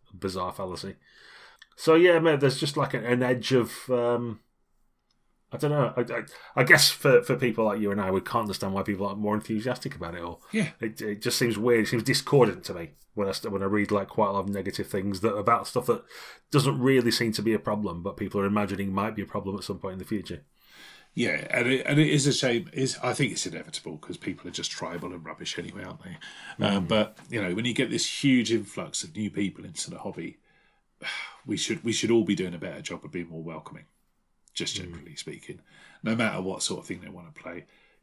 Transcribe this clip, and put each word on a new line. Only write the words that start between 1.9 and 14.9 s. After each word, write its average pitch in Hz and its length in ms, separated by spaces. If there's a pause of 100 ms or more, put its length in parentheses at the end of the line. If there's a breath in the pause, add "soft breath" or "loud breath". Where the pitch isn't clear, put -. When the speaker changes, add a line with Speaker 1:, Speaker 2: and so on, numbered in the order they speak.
Speaker 1:
yeah, 170 240
mate, 156 220
there's 135 180
just, - 180
like, 139 160
an, 113 120
an 123 180
edge 123 300
of, 120 360
um, 120 520 (1120)
I - 60
don't 147 140
know. 139 260
I, 123 40
I, 120 220 (340 loud breath)
I 131 60
guess 151 280
for, 127 320
for 131 140
people 117 280
like 104 140
you 101 120
and 101 100
I, 95 100
we 95 100
can't 117 220
understand 98 300
why 98 100
people 101 240
aren't 101 120
more 104 160
enthusiastic 110 600
about 85 200
it. 87 60
Or 87 180 (120)
Speaker 2:
Yeah. 202 180 (100)
Speaker 1:
it, 113 220
it 104 200
just 120 180
seems 117 180
weird. 117 280
It - 20
seems 113 160
discordant 120 640
to 98 80
me 85 180 (220)
when 101 160
I - 20
st-, 107 220
when 95 100
I - 20
read, 101 260
like, 98 180
quite 107 200
a - 20
lot 101 100
of 95 80
negative 98 380
things 98 340